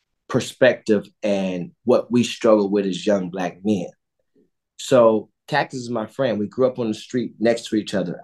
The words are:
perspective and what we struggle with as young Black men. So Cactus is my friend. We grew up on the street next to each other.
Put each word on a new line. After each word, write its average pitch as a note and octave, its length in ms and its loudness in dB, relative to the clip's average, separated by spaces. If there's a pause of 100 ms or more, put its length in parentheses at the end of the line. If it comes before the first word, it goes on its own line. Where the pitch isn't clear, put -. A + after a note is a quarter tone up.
(280)
perspective A2+ 800 0 (140)
and F#2+ 500 -2 (120)
what A#2 260 0
we A#2+ 140 2
struggle G#2+ 440 2
with G2+ 180 0
as F2 200 -4
young F#2+ 240 0
Black F2+ 340 -8
men. G2+ 260 -2 (880)
So A2+ 520 4 (180)
Cactus C#3+ 320 -4
is A#2 100 -10
my A2 160 -4
friend. A#2 320 -4
We G#2 80 -2
grew B2+ 200 0
up - 120 -2
on A2+ 100 -4
the G#2+ 60 -4
street - 440 -6
next A#2 280 0
to A2+ 100 -2
each G#2 180 -4
other. F2 300 -2